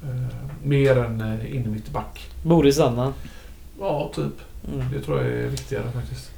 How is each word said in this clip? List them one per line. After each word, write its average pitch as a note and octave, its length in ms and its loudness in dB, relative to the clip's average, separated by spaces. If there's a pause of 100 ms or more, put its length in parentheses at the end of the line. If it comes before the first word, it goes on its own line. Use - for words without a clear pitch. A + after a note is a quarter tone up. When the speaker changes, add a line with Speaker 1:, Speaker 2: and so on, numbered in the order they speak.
Speaker 1:
Eh, B2+ 340 -4 (260)
mer C#3 340 6
än, A2+ 240 0
eh, A2 340 -2
innermittback. A2 720 -6 (140)
Speaker 2:
Boris D3+ 360 8
Anna. B2+ 340 4 (680)
Speaker 1:
Ja, F#3+ 360 -2
typ. C#3+ 100 -2 (480)
Speaker 2:
Mm. C2+ 200 -2
Speaker 1:
Det C#2 120 -2
tror D3 160 0
jag B2 60 0
är B2 200 -2
viktigare - 360 -4 (120)
faktiskt. - 420 -8